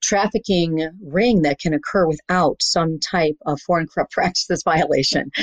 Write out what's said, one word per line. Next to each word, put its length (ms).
trafficking 880
ring 420
that 160
can 140
occur 340
without 540
some 380
type 460
of 160
Foreign 260
Corrupt 240
Practices 520
<laughs> 20
violation, 640